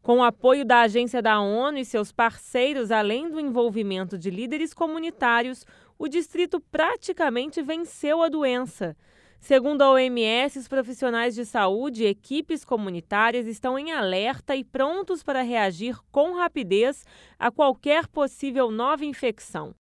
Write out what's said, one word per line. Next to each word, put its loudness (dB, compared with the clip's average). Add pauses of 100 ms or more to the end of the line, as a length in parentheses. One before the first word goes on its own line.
Com 4
o 6
apoio 4
da 6
agência 2
da 4
onu 0
e -6
seus -4
parceiros, -2
além 0
do -6
envolvimento -2
de -6
líderes -6
comunitários, -2 (320)
o -6
distrito -2 (100)
praticamente -2
venceu -2
a 4
doença. -4 (500)
Segundo 4
a 8
O 8
M 2
S, 0
os -14
profissionais -2
de -6
saúde 0
e 2
equipes -2
comunitárias -2
estão -4
em -8
alerta -2
e -6
prontos -4
para -2
reagir -2 (140)
com 2
rapidez 0 (360)
a 0
qualquer 2
possível -2
nova -2
infecção. -6